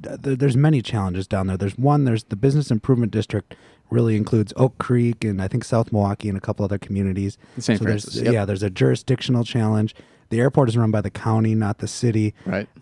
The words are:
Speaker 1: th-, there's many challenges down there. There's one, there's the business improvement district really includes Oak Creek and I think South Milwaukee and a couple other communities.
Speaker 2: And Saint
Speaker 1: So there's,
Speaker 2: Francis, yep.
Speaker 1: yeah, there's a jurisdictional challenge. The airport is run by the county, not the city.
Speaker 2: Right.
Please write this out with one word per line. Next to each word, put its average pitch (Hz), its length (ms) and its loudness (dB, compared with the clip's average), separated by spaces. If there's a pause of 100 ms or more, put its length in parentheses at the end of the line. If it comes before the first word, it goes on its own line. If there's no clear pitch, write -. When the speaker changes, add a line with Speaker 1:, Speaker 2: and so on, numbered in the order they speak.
Speaker 1:
th-, - 360 -4
there's 135 180 2
many 147 260 4
challenges 95 440 -2
down 95 200 -2
there. 95 100 -2
There's 98 220 -4
one, 143 260 4
there's 113 200 0
the - 120 -8
business 135 340 2
improvement 117 420 2
district - 420 -4 (360)
really 117 260 2
includes 107 400 0
Oak - 220 2
Creek 120 460 0
and 101 160 -2
I 95 80 -2
think 120 160 -2
South 113 280 0
Milwaukee 104 360 0
and 98 80 -2
a 95 40 -8
couple 104 240 -4
other 98 140 -2
communities. 98 600 -4 (160)
Speaker 2:
And 120 100 -10
Saint 110 140 2
Speaker 1:
So - 60 -4
there's, 104 200 0
Speaker 2:
Francis, 113 180 -8
yep. 120 100 2
Speaker 1:
yeah, 104 120 2
there's 98 200 -2
a 101 60 -2
jurisdictional 123 760 0
challenge. 110 500 0 (360)
The 113 100 0
airport 135 280 2
is 113 80 0
run 113 140 2
by 107 120 0
the 92 80 -8
county, 110 440 0
not 107 240 -2
the 110 80 -6
city. 110 480 -2 (100)
Speaker 2:
Right. 98 240 -6 (140)